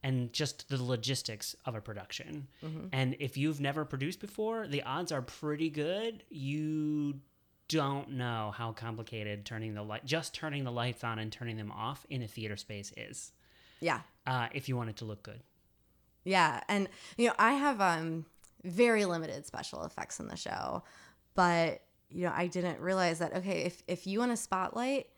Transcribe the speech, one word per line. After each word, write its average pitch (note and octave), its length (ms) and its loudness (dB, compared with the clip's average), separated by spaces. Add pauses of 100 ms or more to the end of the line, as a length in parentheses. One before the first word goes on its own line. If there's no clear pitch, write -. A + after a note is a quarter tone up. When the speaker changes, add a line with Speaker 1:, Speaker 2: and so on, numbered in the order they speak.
Speaker 1:
and B2 300 2
just - 380 -2
the C3 120 0
logistics B2 720 -2 (120)
of A#2+ 80 -4
a A2 60 -4
production. A#2+ 680 -8 (180)
Speaker 2:
Mm-hmm. D#3+ 280 -8
Speaker 1:
And C3 260 2
if C#3 180 -4
you've C#3+ 240 2
never C#3+ 240 2
produced C#3+ 360 -4
before, G#3+ 480 -2
the C#3+ 160 0
odds E3 280 -2
are C#3 100 0
pretty D3+ 480 -2
good F#3 600 -2
you D3+ 920 0 (480)
don't C#3 440 0
know A#2 440 -2
how A2+ 160 -4
complicated G#2+ 720 -6
turning A2 300 -4
the G#2 80 -4
light, G#2+ 220 -6
just D3+ 300 -2
turning C#3+ 300 -4
the B2 80 -2
lights A#2+ 320 -2
on A2+ 140 -2
and A2 120 -4
turning A#2 260 -6
them G#2 140 -6
off A2+ 380 -4
in B2+ 140 -2
a A2 60 -4
theater G#2+ 280 -6
space G2+ 400 -8
is. - 360 -10 (480)
Speaker 2:
Yeah. D#3+ 200 0 (260)
Speaker 1:
Uh, B2 280 2
if C#3 140 -4
you B2+ 80 2
want A#2 120 -2
it G#2+ 100 -6
to A#2 60 -8
look G#2+ 180 -8
good. G#2+ 180 -14 (840)
Speaker 2:
Yeah. F3+ 440 6
And, G3 200 2 (280)
you A#3 100 6
know, A3+ 120 4
I A3+ 160 8
have, C#4 260 4
um, E3 440 2 (400)
very G#3+ 400 6
limited D#3+ 420 -2
special - 380 -6
effects - 360 -8
in - 80 -8
the - 80 -8
show, - 460 -4 (520)
but, F3 480 6 (280)
you F3+ 140 -2
know, F3 100 2
I F3 120 2
didn't F3 340 -2
realize F3 380 4
that, E3 180 0
okay, F#3 280 0
if, - 220 -4
if F3 200 -4
you G3 140 0
want B3 120 4
a A3+ 40 2
spotlight A#3 800 0